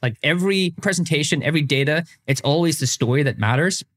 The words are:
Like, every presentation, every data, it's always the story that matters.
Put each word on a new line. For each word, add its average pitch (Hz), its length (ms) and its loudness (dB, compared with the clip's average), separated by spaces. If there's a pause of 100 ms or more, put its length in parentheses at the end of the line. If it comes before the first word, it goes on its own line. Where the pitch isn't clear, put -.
Like, 117 200 -4
every 180 600 0
presentation, 160 640 0
every 156 180 0
data, 147 420 0 (240)
it's 139 140 0
always 160 380 2
the 127 80 0
story 127 360 0
that 127 160 -2
matters. 131 460 0 (120)